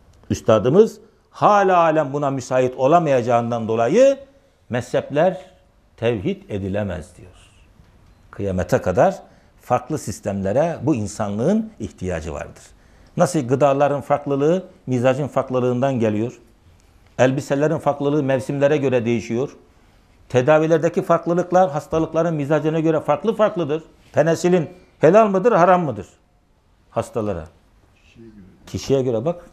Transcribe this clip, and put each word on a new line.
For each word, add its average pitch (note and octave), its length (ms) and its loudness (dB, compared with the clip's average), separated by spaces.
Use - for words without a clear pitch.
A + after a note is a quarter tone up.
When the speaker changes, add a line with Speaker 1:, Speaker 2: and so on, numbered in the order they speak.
Speaker 1:
Üstadımız A#2 720 2
hala F#3+ 460 4
alem D#3 360 2
buna D3 160 -2
müsait B2+ 480 -2
olamayacağından B2 880 2
dolayı F3 520 4
mezhepler C#3 760 -2
tevhid A#2 520 -4
edilemez F#2+ 680 -6
diyor. F#2 140 -20
Kıyamete F#2+ 460 -2
kadar B2 380 0
farklı C#3 360 -4
sistemlere G#2+ 840 -4
bu C#3 140 0
insanlığın A2+ 840 -4
ihtiyacı E2 540 -8
vardır. - 300 -14
Nasıl E3 220 0
gıdaların C#3 640 0
farklılığı C#3+ 600 -2
mizacın B2+ 400 0
farklılığından B2+ 720 -2
geliyor. A2 400 -2
Elbiselerin C#3 580 0
farklılığı C#3+ 460 -2
mevsimlere C#3 540 0
göre B2+ 280 0
değişiyor. A#2+ 520 -2
Tedavilerdeki D#3 720 2
farklılıklar F3 680 0
hastalıkların D#3+ 640 -2
mizacına D3+ 440 -2
göre D#3 200 0
farklı D3 360 -2
farklıdır. E3+ 480 -2
Penesilin E3 560 2
helal G#3 280 6
mıdır, F#3+ 240 0
haram F3+ 320 4
mıdır G#2 240 -8
hastalara? G#2 580 -6
Speaker 2:
Kişiye A2+ 260 -20
göre. G#2 140 -20
Speaker 1:
Kişiye C3+ 340 -2
göre B2 240 -2
bak, - 280 -6